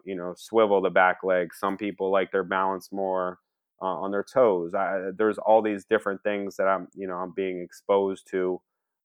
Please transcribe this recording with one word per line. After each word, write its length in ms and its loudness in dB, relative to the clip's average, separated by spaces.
you 120 -8
know, 200 -8
swivel 460 2
the 80 2
back 340 4
leg. 300 0
Some 240 -4
people 340 -4
like 200 2
their 120 0
balance 480 -2
more, 480 -4
uh, 40 -4
on 260 -4
their 120 -2
toes. 500 2
I, 440 -2
there's 220 2
all 220 4
these 240 -2
different 380 0
things 320 -4
that 120 0
I'm, 260 0
you 140 -10
know, 80 -6
I'm 200 -8
being 260 -4
exposed 720 -2
to, 300 0